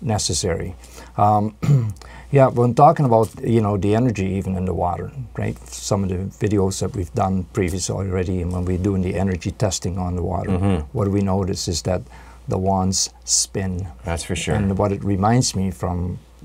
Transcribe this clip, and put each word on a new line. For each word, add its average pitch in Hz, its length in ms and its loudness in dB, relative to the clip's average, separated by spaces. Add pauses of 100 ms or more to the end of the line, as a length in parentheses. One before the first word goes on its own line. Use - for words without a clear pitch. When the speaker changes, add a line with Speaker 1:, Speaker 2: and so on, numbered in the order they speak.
Speaker 1:
necessary. 95 760 -2 (420)
Um, 104 440 4
<clears throat> 120 300 2 (380)
yeah, 135 160 8
when 120 280 4
talking 151 300 6
about, 113 240 4 (160)
you 113 160 4
know, 104 160 2
the 101 180 2
energy 107 320 2
even 95 300 -2
in 92 80 -2
the 90 80 -2
water, 87 380 -2 (260)
right? 107 220 -4 (100)
Some - 360 -2
of 92 40 -2
the 95 380 -4
videos 98 340 2
that 95 160 -4
we've 90 160 -6
done 95 400 0
previously 95 420 -2
already, 92 460 -2
and 85 120 -4
when 90 120 -4
we're 90 140 -2
doing 95 240 0
the 92 160 -2
energy 92 320 -2
testing 98 480 -4
on 90 180 -4
the 87 60 -4
water, 92 300 -4
Speaker 2:
Mm-hmm. 90 400 0
Speaker 1:
what 101 160 0
we 101 120 2
notice 95 480 -2
is 87 140 -4
that 90 180 0 (480)
the 101 80 -2
wands 95 540 0 (140)
spin. 92 640 -4 (160)
Speaker 2:
That's 85 200 -4
for 95 120 -4
sure. 78 180 -2
Speaker 1:
And 98 240 0
what 101 140 2
it 101 120 -4
reminds 101 500 2
me 95 160 0
from 90 480 -4 (260)